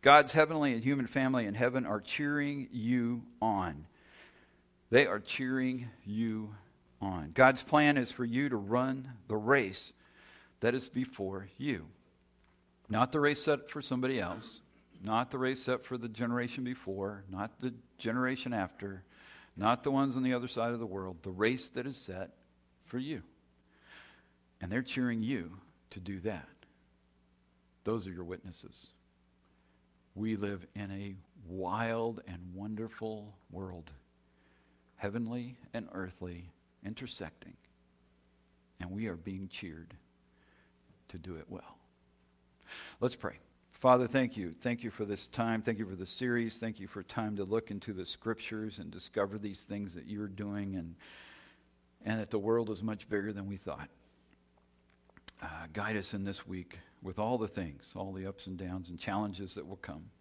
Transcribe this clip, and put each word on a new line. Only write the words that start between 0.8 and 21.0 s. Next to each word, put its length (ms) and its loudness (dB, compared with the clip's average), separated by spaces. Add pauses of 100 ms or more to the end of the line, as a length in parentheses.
human 240 2
family 400 4
in 80 -2
heaven 300 2
are 160 0
cheering 680 -2
you 520 2 (180)
on. 460 0 (1000)
They 180 10
are 120 0
cheering 680 -2 (160)
you 500 -2 (460)
on. 300 -4
God's 320 8
plan 340 6
is 140 0
for 140 -2
you 240 2
to 80 0
run 520 0 (180)
the 100 0
race 560 4 (680)
that 160 4
is 140 -2
before 680 -4
you. 300 -2 (1000)
Not 220 4
the 80 4
race 220 6
set 300 2
for 100 -6
somebody 380 0
else, 420 -6 (400)
not 300 2
the 80 -4
race 240 0
set 200 0
for 140 -6
the 120 -4
generation 540 -2
before, 680 -4
not 300 -6
the 140 -2 (240)
generation 560 0
after, 500 -2 (520)
not 280 4
the 80 2
ones 240 4
on 80 2
the 100 4
other 140 0
side 260 0
of 60 -2
the 60 -2
world, 380 -6